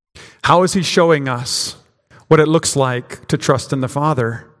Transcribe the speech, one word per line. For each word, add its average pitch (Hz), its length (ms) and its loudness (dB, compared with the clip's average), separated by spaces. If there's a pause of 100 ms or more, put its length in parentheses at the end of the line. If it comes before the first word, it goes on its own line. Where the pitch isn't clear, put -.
(440)
How 170 200 4
is 180 100 -2
he 190 80 0
showing 160 440 2
us 127 500 -6 (520)
what 156 120 6
it 151 60 4
looks 156 300 0
like 127 520 -4
to 151 100 -2
trust - 340 -2
in 135 80 -2
the 127 80 -4
Father? 127 580 -4 (140)